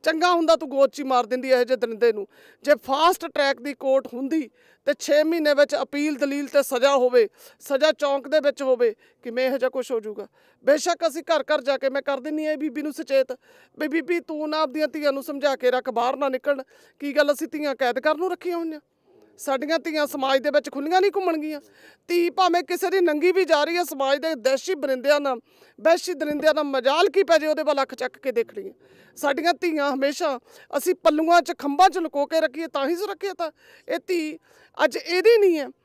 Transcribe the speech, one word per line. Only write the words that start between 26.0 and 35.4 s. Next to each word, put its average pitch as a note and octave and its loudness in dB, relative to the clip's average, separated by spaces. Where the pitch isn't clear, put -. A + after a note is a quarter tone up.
ਦਰਿੰਦਿਆਂ D4+ 0
ਨਾਲ D4+ -2
ਮਜਾਲ C#4 2
ਕੀ F#4 2
ਪੈ E4 4
ਜੇ, D4+ 0
ਉਹਦੇ D4+ 0
ਵੱਲ C#4 0
ਅੱਖ C4 -4
ਚੱਕ B3+ -8
ਕੇ C4 -6
ਦੇਖਣੀ A3 -4
ਹੈ। - -16
ਸਾਡੀਆਂ D4+ 0
ਧੀਆਂ D4+ -2
ਹਮੇਸ਼ਾ C#4 -2
ਅਸੀਂ F4 -2
ਪੱਲੂਆਂ D#4+ 4
'ਚ, F4 -6
ਖੰਭਾਂ D#4 4
'ਚ - -2
ਲੁਕੋ C#4+ -2
ਕੇ D#4+ 0
ਰੱਖੀਏ D#4 -4
ਤਾਂ C#4 -4
ਹੀ E4+ 0
ਸੁਰੱਖਿਅਤ G4 -8
ਆ। D#4 -6
ਇਹ E4+ -4
ਧੀ D#4+ -4
ਅੱਜ D#4 -2
ਇਹਦੀ F4+ 4
ਨਹੀਂ F4+ 4